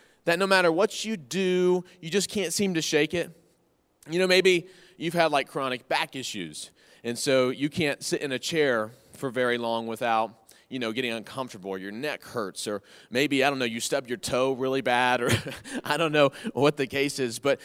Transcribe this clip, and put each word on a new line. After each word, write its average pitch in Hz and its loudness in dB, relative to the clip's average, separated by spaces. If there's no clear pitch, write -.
that 170 2
no 196 2
matter 185 6
what 196 0
you 220 -4
do, 180 2
you 165 -10
just 185 0
can't 185 -2
seem 196 0
to 165 0
shake 151 2
it? 175 -4
You 160 -2
know, 185 4
maybe 180 6
you've 160 -4
had, 165 4
like, 135 2
chronic 131 -4
back 156 -2
issues, 92 -10
and 120 -6
so 127 2
you 135 -4
can't 151 -2
sit - -4
in 139 -4
a 127 -4
chair 127 0
for 139 -8
very 120 0
long 117 -2
without, 113 -2
you 127 -8
know, 113 -2
getting 120 -4
uncomfortable, 113 -8
or 95 -6
your 95 -10
neck 127 -8
hurts, 104 -8
or 104 -6
maybe, 135 2
I 139 4
don't 135 -2
know, 127 0
you 117 -4
stub 131 -4
your 120 -4
toe 131 0
really 131 -2
bad, 123 2
or 120 0
<laughs> - -10
I 147 0
don't 160 0
know 147 6
what 147 2
the 139 -2
case 139 -2
is. 120 -2
But 139 0